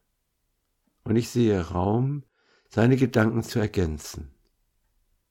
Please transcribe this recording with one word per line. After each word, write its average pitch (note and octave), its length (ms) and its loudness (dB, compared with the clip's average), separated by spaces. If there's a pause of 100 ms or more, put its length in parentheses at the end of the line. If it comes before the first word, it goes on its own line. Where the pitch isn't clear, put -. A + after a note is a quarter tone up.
(1040)
und A2 120 0
ich A2+ 140 0
sehe G#2+ 320 2
Raum, G#2 640 -2 (440)
seine B2 300 4
Gedanken A#2 460 2
zu - 160 -4
ergänzen. E2+ 760 -4 (960)